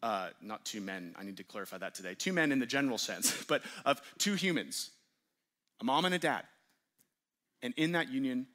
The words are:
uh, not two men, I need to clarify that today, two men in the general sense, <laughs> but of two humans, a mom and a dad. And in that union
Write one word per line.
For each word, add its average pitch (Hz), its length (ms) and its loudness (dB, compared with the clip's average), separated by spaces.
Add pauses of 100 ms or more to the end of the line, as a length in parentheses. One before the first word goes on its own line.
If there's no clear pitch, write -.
uh, 98 260 0 (120)
not 104 240 -10
two 107 160 -6
men, 95 380 -6
I 95 60 -10
need 98 140 -10
to 98 60 -12
clarify 98 340 -8
that 90 160 -6
today, 92 200 -8
two - 180 -2
men 160 200 4
in 135 80 4
the 120 60 0
general 131 320 2
sense, - 460 0
<laughs> - 40 -20
but 147 140 4 (220)
of 139 160 4 (180)
two 202 160 2
humans, 170 560 0 (880)
a - 40 -8
mom 139 200 4
and 185 100 4
a 185 40 2
dad. 147 240 2 (1200)
And 123 140 -2
in 160 160 4
that 165 180 2
union 131 440 0